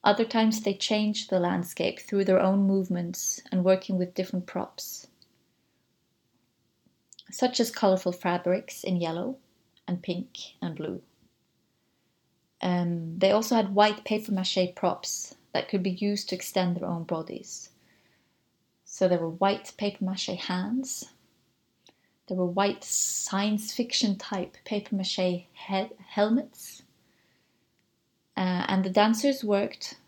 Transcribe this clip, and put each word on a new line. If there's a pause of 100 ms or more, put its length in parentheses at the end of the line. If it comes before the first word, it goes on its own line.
Other
times
they
changed
the
landscape
through
their
own
movements (100)
and
working
with
different
props, (2250)
such
as
colorful
fabrics
in
yellow (500)
and
pink
and
blue. (1600)
Um,
they
also
had
white
papier-mâché
props (160)
that
could
be
used
to
extend
their
own
bodies. (1120)
So
there
were
white
papier-mâché
hands, (1200)
there
were
white
science
fiction
type
papier-mâché
he-, (120)
helmets, (1500)
uh,
and
the
dancers
worked